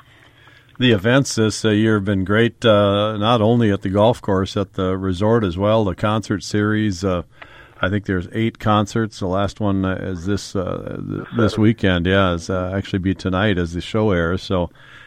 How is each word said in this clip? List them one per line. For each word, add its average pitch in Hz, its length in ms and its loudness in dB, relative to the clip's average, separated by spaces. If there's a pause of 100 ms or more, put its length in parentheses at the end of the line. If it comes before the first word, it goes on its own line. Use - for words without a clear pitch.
(800)
The 123 120 4
events 117 440 2
this, 110 300 0
uh, 110 40 4
year 110 260 4
have 101 100 -2
been 95 180 0
great, 110 400 0
uh, 104 540 4
not 110 240 2
only 113 300 4
at 98 100 -2
the 101 80 -6
golf 104 320 2
course, 95 340 -2
at 101 180 -4
the 92 220 -2
resort 95 480 0
as 87 140 -2
well. 107 260 2
The 92 120 -2
concert 107 480 -2
series, 107 600 -2
uh, 90 200 0 (580)
I 92 80 0
think 101 160 -2
there's 92 260 -2
eight 113 280 -2
concerts. 107 600 0
The 104 60 -6
last 98 340 -2
one, 98 260 0
uh, 95 100 0
is 90 320 -8
this, 101 280 -4
uh, 50 440 -6 (100)
th-, - 260 -6
this 107 220 0
weekend. 104 480 2
Yeah, 95 280 2
is, 85 180 -6
uh, 92 240 -2
actually 98 240 -4
be 92 160 0
tonight 92 420 0
as 87 160 -2
the 85 80 -6
show 110 300 0
airs. 87 320 0
So, 90 260 -2 (380)